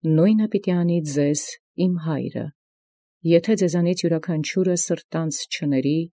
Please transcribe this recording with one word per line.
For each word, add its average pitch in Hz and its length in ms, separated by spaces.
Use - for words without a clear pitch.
Նույնը 190 440
պիտի 196 260
անի 175 280
ձեզ 147 400
իմ 180 240
հայրը, 135 480
եթե 170 300
ձեզանից 175 500
յուրաքանչյուրը 170 720
սրտանց 165 680
չների 143 540